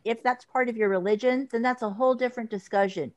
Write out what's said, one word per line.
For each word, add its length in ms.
if 180
that's 220
part 240
of 80
your 120
religion, 600
then 100
that's 200
a 80
whole 260
different 340
discussion. 680